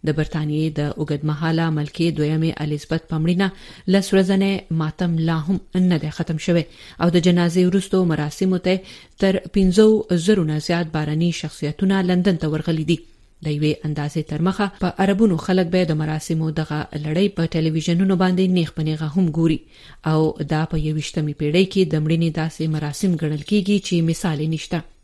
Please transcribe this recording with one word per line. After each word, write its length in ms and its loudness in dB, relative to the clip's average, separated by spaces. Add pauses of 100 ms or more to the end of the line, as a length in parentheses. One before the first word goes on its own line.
د 100 0
برتانیې 500 -2 (120)
د 20 -2 (180)
اوږدمهاله 640 -2 (120)
ملکې 400 -2
دویمې 340 0 (120)
الیزبت 480 -4
په 120 -2
مړینه 240 2 (460)
لس 200 2
ورځنی 400 2 (280)
ماتم 380 -2
لا 180 0
هم 220 -2 (320)
نه 60 2
دی 200 -4
ختم 300 -4
شوی 180 2 (360)
او 80 4
د 160 4
جنازې 400 4
وروستو 400 2
مراسمو 600 -2
ته 100 2 (440)
تر 200 2 (140)
پنځو 720 4
زرو 260 2
نه 80 -2
زیات 380 -2
باراني 340 0
شخصیتونه 680 -2
لندن 420 2
ته 120 -2
ورغلي 360 -2
دي. 80 0 (420)
د 60 -6
یوې 260 0 (140)
اندازې 420 -4
تر 160 -4
مخه 200 0 (140)
په 80 -2 (160)
اربونو 400 2
خلک 300 0
به 160 2
د 100 0
مراسمو 520 -2
دغه 280 -4 (240)
لړۍ 320 2
په 160 0
ټلویزیونونو 720 2
باندې 340 2
نیغ 220 0
په 100 -2
نیغه 260 -4
هم 120 2 (100)
ګوري 240 2 (520)
او 80 2 (340)
دا 180 0
په 140 -2
یوویشتمې 540 -4
پیړۍ 340 2
کې 80 2 (100)
د 120 -2
مړینې 260 0 (100)
داسې 340 -4
مراسم 480 -2
ګڼل 280 -4
کیږي 360 2
چې 220 0
مثال 320 -2
یې 140 -2
نشته. 260 -4 (240)